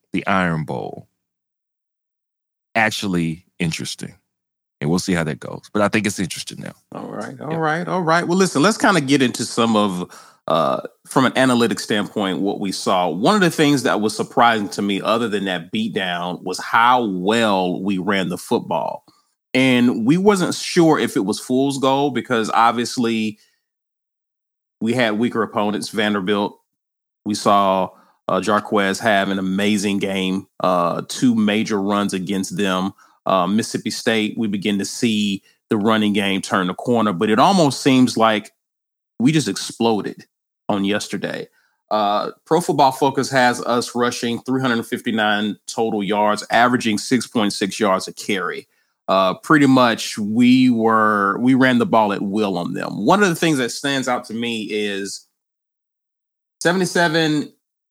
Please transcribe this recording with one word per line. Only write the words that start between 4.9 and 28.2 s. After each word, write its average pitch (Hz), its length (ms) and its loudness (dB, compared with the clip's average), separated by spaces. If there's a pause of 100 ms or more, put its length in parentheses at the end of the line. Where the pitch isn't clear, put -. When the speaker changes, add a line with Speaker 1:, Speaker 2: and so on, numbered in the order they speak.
Speaker 1:
see 92 140 -2
how 82 120 0
that 76 160 -6
goes. - 320 -14
But 104 80 2
I 101 80 4
think 107 180 0
it's 104 120 -6
interesting - 420 -8
now. - 120 -14 (200)
Speaker 2:
All - 140 -12
right, 104 340 -12
all 151 100 -8
Speaker 1:
Yeah. 165 60 -4
Speaker 2:
right, 160 300 -2
all 175 140 -2
right. 165 240 0
Well, 170 120 0
listen, 180 240 2
let's 202 160 4
kinda 214 240 4
get 139 200 4
into 123 220 0
some 113 320 2
of, 95 340 0 (380)
uh, 76 340 0 (240)
from 135 200 2
an 113 120 0
analytic 120 440 2
standpoint, 98 580 -4
what 98 220 -2
we 98 100 -4
saw. 92 380 0
One 110 260 2
of 208 60 2
the 175 100 4
things 143 320 2
that 104 160 0
was 107 160 -2
surprising 117 540 2
to - 120 -6
me, 101 200 -2
other 117 260 0
than 98 180 -4
that 87 260 -6
beatdown, 90 720 -4
was 92 160 -8
how 123 440 2
well 95 800 0
we 95 160 -2
ran 92 320 -2
the 90 80 -6
football. - 640 -4 (500)
And 123 520 2
we 139 120 4
wasn't 190 380 2
sure 160 420 4
if 113 200 0
it 104 80 0
was 104 140 -2
fool's 135 380 -2
gold 135 380 2
because 113 380 -2
obviously 113 840 0 (1400)
we 110 140 -2
had 113 260 2
weaker 113 240 0
opponents, 104 460 -2
Vanderbilt. 104 680 0 (680)
We 104 100 -2
saw, 98 540 2 (400)